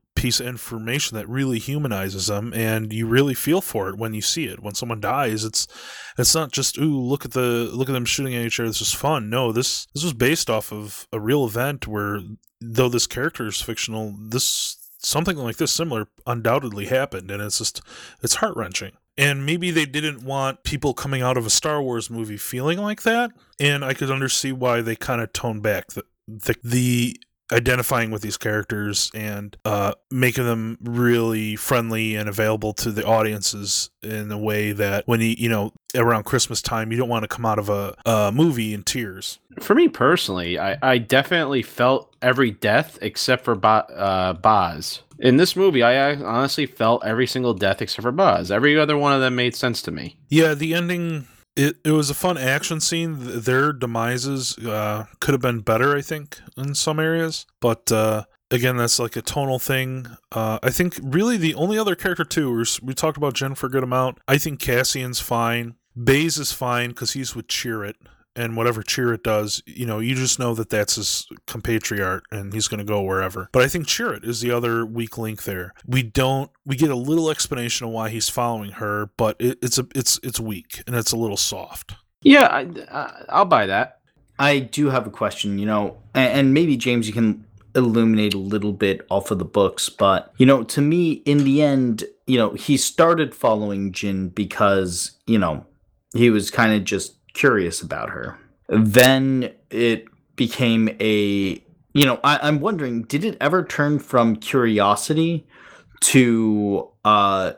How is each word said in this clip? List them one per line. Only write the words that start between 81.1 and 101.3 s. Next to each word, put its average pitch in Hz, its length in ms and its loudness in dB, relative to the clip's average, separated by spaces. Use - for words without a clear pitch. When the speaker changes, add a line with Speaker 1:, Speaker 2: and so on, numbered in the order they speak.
Speaker 1:
a - 40 -2
little 110 220 -2
soft. - 560 -6
Speaker 2:
Yeah, 277 240 10
I, - 140 0
I, - 380 -8
I'll 190 160 4
buy 127 220 4
that. 98 320 -2
Speaker 3:
I 143 180 4
do 139 320 0
have 131 160 2
a 107 60 -10
question, 101 480 -4
you 101 80 -2
know, 104 340 0
a-, - 20 -6
and 131 380 4
maybe, 156 200 4
James, 120 300 0
you 107 80 -6
can 110 320 2
illuminate 113 580 4
a 101 60 -4
little 101 340 -2
bit 98 380 0
off 95 180 0
of 101 80 0
the 90 80 -4
books, 95 440 2
but, 95 480 2
you 127 100 8
know, 131 160 6
to 127 180 -2
me, 160 440 2
in 143 180 4
the 139 180 4
end, 131 440 2
you 127 140 4
know, 107 140 2
he 131 240 2
started 165 580 2
following 104 560 0
Jyn 95 420 -4
because, 95 920 0
you 113 100 4
know, 85 300 0
he 120 160 8
was 104 180 2
kinda 110 300 4
just 95 360 -4
curious 104 480 2
about 71 300 -8
her. - 260 -10
Then 127 800 6
it 117 340 2
became 113 540 2
a, 101 520 2